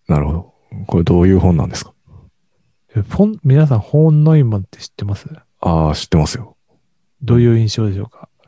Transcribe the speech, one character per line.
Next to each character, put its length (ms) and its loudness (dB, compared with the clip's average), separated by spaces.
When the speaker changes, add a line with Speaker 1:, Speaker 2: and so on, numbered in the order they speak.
Speaker 1:
な 120 0
る 60 -2
ほ 80 -4
ど。 220 -10
こ 120 -4
れ 60 0
ど 160 2
う 80 4
い 40 4
う 60 4
本 200 2
な 80 -2
ん 20 -12
で 60 -12
す 100 -12
か？ 80 -20
Speaker 2:
え、 60 0
フ 160 -6
ォ 80 4
ン-、 180 -6
皆 220 4
さ 100 0
ん、 40 0
フ 260 0
ォ 40 2
ン・ 140 4
ノ 140 4
イ 60 4
マ 140 -2
ン 40 -6
っ 20 -12
て 140 -20
知 80 -18
っ 100 -20
て 80 -10
ま 120 -6
す？ 120 -20
Speaker 1:
あ 300 0
ー、 40 -4
知 120 -10
っ 20 -20
て 80 0
ま 100 2
す 120 -10
よ。 180 -18
Speaker 2:
ど 120 -2
う 80 4
い 100 4
う 60 2
印 180 -2
象 100 -2
で 80 -4
し 60 -8
ょ 40 -10
う 40 -14
か？ 220 -20